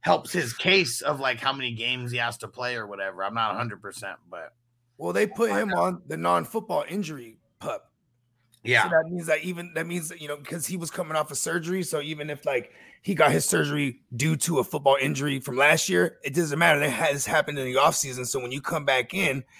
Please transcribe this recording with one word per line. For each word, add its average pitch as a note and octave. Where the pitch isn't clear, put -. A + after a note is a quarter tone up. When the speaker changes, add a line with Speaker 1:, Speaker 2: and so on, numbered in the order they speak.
Speaker 1:
helps -
his C3+
case F3+
of, C#3
like, B2+
how C3+
many C3
games B2
he B2
has A#2
to A2
play B2
or A2
whatever. G2
I'm G2+
not A2+
a -
hundred G#2+
percent, G2
but E2+
Speaker 2:
Well, F3
they G3+
put A3+
Speaker 1:
I G3+
Speaker 2:
him G#3+
Speaker 1:
know. F3
Speaker 2:
on F3
the D3+
non-football E3+
injury D3+
pup. A#2+
Speaker 1:
Yeah. A#2
Speaker 2:
So E3+
that D#3+
means F3
that D#3
even, F3
that D#3+
means E3+
that, E3+
you D3+
know, D3
'cause D3
he F3+
was E3
coming D#3+
off D3+
of C3+
surgery. E3+
So D#3
even D3+
if, C#3+
like, C3
he G3+
got D3+
his D#3+
surgery D3
due D3+
to E3
a B2
football C#3
injury C#3+
from B2+
last D3+
year, F3+
it D3
doesn't D#3+
matter. E3
That D3
has C#3+
happened D3
in C3+
the B2+
offseason. C3
So C3+
when B2
you C#3
come D#3
back C3
in D3+